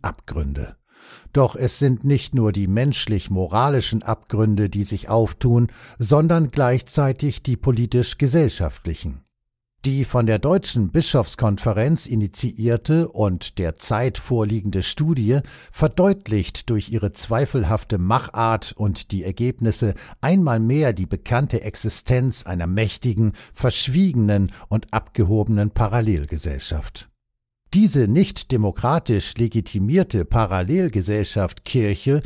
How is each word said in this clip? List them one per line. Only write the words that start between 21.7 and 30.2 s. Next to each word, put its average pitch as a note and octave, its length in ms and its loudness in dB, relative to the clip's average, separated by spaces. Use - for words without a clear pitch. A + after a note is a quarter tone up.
einer F2 240 -4
mächtigen, G#2+ 640 0
verschwiegenen B2 960 2
und - 260 -4
abgehobenen G#2 800 0
Parallelgesellschaft. D#2+ 1300 -4
Diese D#3+ 320 4
nicht D#3 440 0
demokratisch A#2 840 0
legitimierte A2 880 0